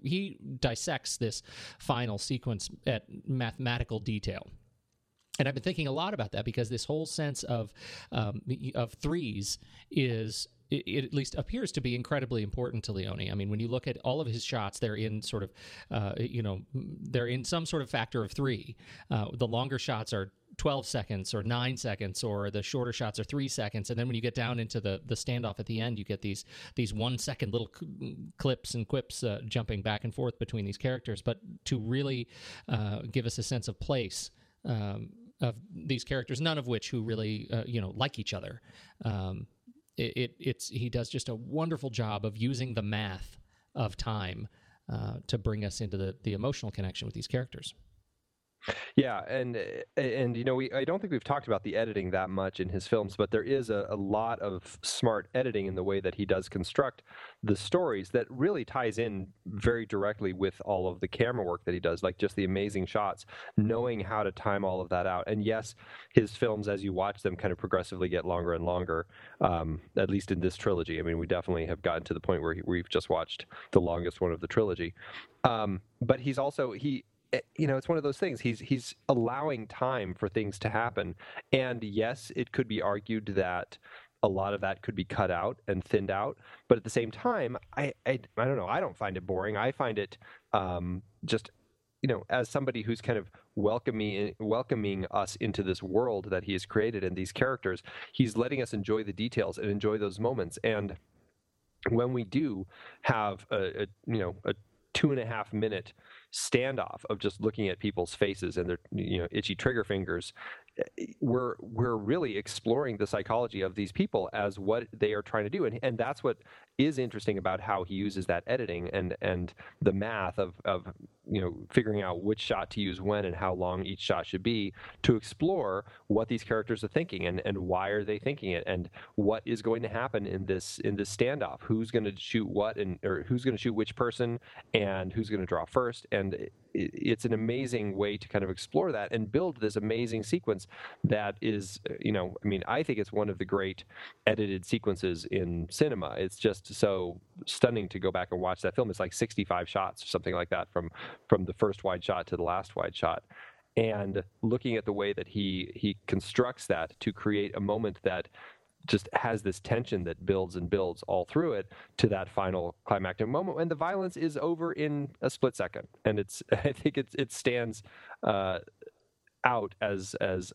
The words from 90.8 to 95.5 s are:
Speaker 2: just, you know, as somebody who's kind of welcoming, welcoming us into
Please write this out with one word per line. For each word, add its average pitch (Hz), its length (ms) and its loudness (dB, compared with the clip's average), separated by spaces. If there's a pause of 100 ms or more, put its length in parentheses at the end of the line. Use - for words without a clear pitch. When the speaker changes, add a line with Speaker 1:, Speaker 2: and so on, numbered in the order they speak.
Speaker 2:
just, - 280 0 (500)
you 139 80 0
know, 101 200 0
as 120 200 2
somebody 127 320 0
who's 110 200 -2
kind 113 180 2
of - 100 -10 (260)
welcoming, 107 840 0
welcoming 107 720 0
us 101 260 0
into 104 260 0